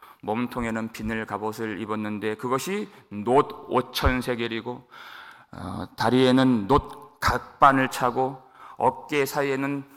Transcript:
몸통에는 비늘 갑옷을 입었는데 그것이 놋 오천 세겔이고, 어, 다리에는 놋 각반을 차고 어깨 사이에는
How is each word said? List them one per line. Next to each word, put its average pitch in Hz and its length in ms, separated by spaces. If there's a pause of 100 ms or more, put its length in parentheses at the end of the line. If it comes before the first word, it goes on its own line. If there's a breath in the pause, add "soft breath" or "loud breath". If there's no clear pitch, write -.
(240 loud breath)
몸통에는 113 680
비늘 110 340
갑옷을 107 560
입었는데 107 540
그것이 135 540 (200 loud breath)
놋 120 600
오천 127 520
세겔이고, 117 680 (640 loud breath)
어, 92 320 (120)
다리에는 127 720
놋 - 520
각반을 131 720
차고 131 520 (360 loud breath)
어깨 131 480
사이에는 139 580 (140 loud breath)